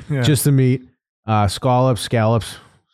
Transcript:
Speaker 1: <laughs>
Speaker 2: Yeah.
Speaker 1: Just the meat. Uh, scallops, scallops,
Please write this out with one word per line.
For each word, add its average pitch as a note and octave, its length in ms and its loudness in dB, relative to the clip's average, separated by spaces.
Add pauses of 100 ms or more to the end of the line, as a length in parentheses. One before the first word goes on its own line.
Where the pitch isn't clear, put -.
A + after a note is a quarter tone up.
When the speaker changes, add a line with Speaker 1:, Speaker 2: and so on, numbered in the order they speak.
Speaker 1:
<laughs> - 80 -14
Speaker 2:
Yeah. C#3 140 -2
Speaker 1:
Just C3+ 220 0
the D3 60 2
meat. C3 300 2 (460)
Uh, G#2+ 200 2
scallops, B2 540 0
scallops, A2+ 540 -2 (380)